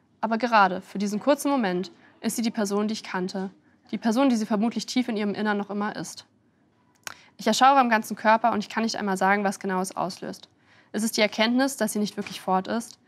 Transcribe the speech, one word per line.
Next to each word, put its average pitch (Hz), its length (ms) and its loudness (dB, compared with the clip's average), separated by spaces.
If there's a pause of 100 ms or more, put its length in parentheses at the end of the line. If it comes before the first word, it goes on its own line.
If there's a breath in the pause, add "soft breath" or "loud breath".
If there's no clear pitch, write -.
(200 soft breath)
Aber 226 180 0
gerade, 202 420 4
für - 180 -10
diesen 202 200 -2
kurzen 285 320 2
Moment, 190 400 0 (300 soft breath)
ist - 160 -4
sie 240 60 -2
die 226 80 0
Person, 208 380 0
die 220 40 -4
ich 220 100 -8
kannte. 190 480 -4 (400 soft breath)
Die 220 80 -4
Person, 233 300 2
die 240 80 4
sie 214 100 -2
vermutlich 214 400 -2
tief 254 220 -2
in 220 80 -4
ihrem 208 180 -2
Innern 208 240 0
noch 196 120 -6
immer 208 260 -4
ist. - 300 -12 (1120 loud breath)
Ich - 100 -10
erschaure 262 340 6
am 247 100 2
ganzen 220 260 0
Körper 220 360 4
und 202 80 0
ich - 80 -8
kann 220 160 -2
nicht 226 120 -2
einmal 196 200 -2
sagen, 196 280 2
was 196 160 -2
genau 185 200 -2
es 190 160 -6
auslöst. - 520 -8 (440 soft breath)
Es 214 100 -2
ist 226 140 -2
die 226 40 0
Erkenntnis, 240 560 0
dass 214 160 -2
sie 214 60 -2
nicht 208 180 -2
wirklich - 240 -8
fort 185 280 0
ist. 226 400 -6